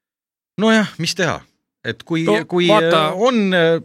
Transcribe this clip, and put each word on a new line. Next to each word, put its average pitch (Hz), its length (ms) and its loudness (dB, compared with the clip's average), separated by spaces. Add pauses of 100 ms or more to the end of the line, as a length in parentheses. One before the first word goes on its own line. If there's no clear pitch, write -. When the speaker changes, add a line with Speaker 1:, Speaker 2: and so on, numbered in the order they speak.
(580)
Speaker 1:
Nojah, 220 380 2
mis 165 180 -6
teha? 135 240 -2 (460)
Et 113 180 -8
kui, 165 220 -4
Speaker 2:
No, 165 200 0
Speaker 1:
kui, 180 280 0
Speaker 2:
vaata 165 380 2
Speaker 1:
äh, 190 180 -2
on, 226 220 0
äh, 165 240 2 (100)